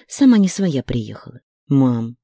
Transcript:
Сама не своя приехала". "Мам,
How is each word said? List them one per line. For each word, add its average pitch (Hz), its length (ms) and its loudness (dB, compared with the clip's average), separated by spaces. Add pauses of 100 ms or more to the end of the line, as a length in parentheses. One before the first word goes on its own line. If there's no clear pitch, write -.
Сама 254 320 2
не 196 100 2
своя 170 340 -4
приехала". 113 580 -10 (260)
"Мам, 123 580 0